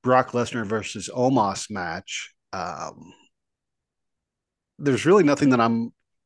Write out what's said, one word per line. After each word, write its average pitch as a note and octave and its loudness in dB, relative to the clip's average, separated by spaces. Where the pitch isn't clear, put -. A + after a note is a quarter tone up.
Brock B2+ 2
Lesnar A#2 -4
versus G2+ -6
Omos B2 0
match, F2+ -10
um, E2+ -10
there's C3 0
really F#3 6
nothing C#3+ 4
that B2 4
I'm, A#2 0